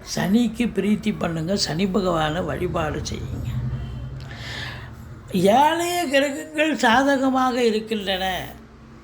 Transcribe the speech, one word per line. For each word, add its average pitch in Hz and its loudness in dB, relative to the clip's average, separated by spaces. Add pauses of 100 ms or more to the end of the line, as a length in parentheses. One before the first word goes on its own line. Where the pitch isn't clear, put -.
சனிக்கு 226 2
பிரீத்தி 208 0
பண்ணுங்க, 170 -2
சனி 170 0
பகவானை 170 0
வழிபாடு 156 -2
செய்யுங்க. - -6 (2000)
ஏனைய 339 4
கிரகங்கள் 294 0
சாதகமாக 262 4
இருக்கின்றன. 208 0 (800)